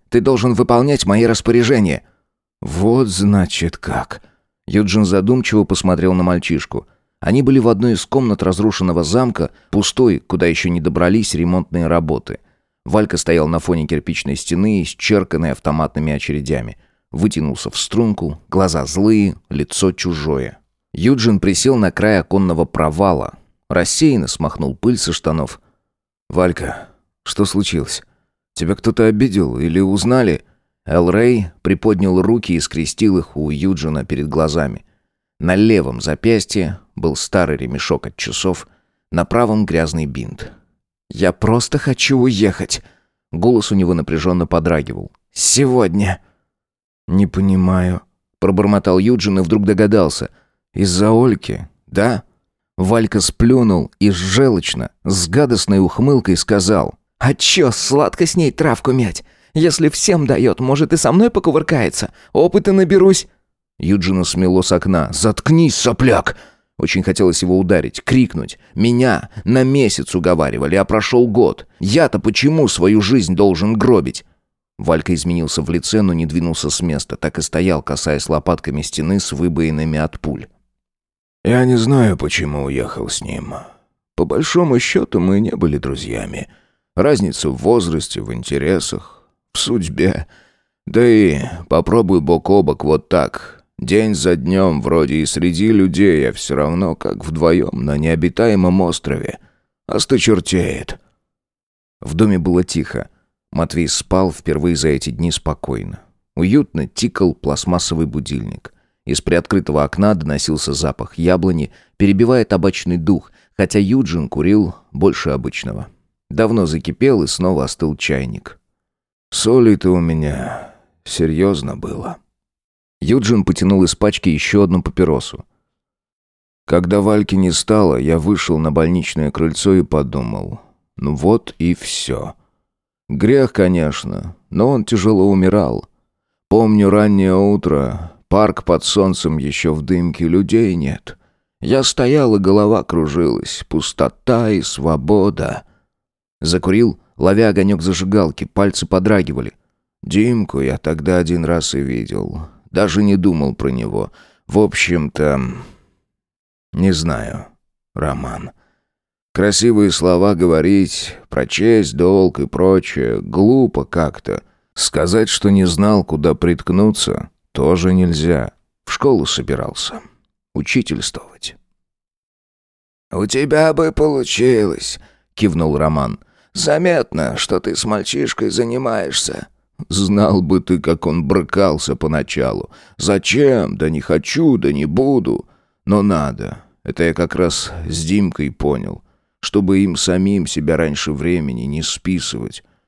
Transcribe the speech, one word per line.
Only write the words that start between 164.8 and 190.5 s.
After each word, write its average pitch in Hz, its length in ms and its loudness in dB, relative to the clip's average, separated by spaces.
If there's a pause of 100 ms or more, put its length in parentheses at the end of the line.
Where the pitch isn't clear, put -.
что - 200 0
не 98 160 6
знал, 98 380 2
куда 78 300 0
приткнуться, 90 960 0 (220)
тоже 85 420 2
нельзя. 82 600 0 (320)
В - 60 -8
школу 120 340 2
собирался. - 760 -8 (540)
Учительствовать". - 1000 -6 (1600)
"У 95 140 -4
тебя 151 480 2
бы 160 180 0
получилось", 123 1080 0 (360)
кивнул 80 420 0
Роман. 71 420 -2 (340)
"Заметно, 147 840 -2
что - 220 -2
ты - 160 -6
с - 100 -4
мальчишкой 107 640 -4
занимаешься". 117 960 -4 (420)
"Знал 98 520 2
бы 90 180 2
ты, 87 200 -2
как 82 280 -2
он 80 200 -2
брыкался 82 680 0
поначалу. 65 760 -4 (280)
Зачем? 113 800 0
Да 78 120 -2
не 80 100 -4
хочу, 131 580 0
да 73 140 0
не 73 140 -2
буду. 95 640 0 (380)
Но 101 180 2
надо. 76 600 -4 (200)
Это - 200 -4
я 82 120 2
как 85 200 -4
раз - 360 -2 (160)
с 82 180 -6
Димкой 85 460 0
понял. 55 520 -6 (360)
Чтобы 98 400 0
им 95 160 0
самим 92 500 0
себя 78 320 -2